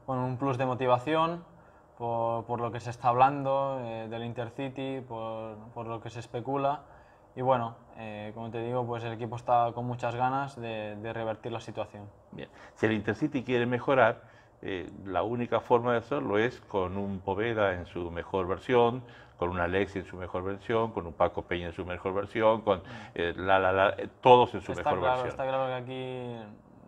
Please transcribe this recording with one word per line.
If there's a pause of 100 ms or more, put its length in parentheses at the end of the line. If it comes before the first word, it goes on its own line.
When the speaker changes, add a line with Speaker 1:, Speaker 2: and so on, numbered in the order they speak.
Speaker 1:
con
un
plus
de
motivación (540)
por,
por
lo
que
se
está
hablando,
eh,
del
Intercity,
por, (160)
por
lo
que
se
especula. (540)
Y
bueno, (220)
eh,
como
te
digo,
pues
el
equipo
está
con
muchas
ganas
de,
de
revertir
la
situación. (220)
Speaker 2:
Bien. (260)
Si
el
Intercity
quiere
mejorar, (400)
eh, (160)
la
única
forma
de
hacerlo
es
con
un
Poveda
en
su
mejor
versión, (340)
con
un
Alexis
en
su
mejor
versión,
con
un
Paco
Peña
en
su
mejor
versión,
con,
Speaker 1:
Mm. (320)
Speaker 2:
eh,
la,
la,
la,
eh, (120)
todos
en
su
Speaker 1:
Está
Speaker 2:
mejor
Speaker 1:
claro, (100)
Speaker 2:
versión.
Speaker 1:
está
claro
que
aquí (520)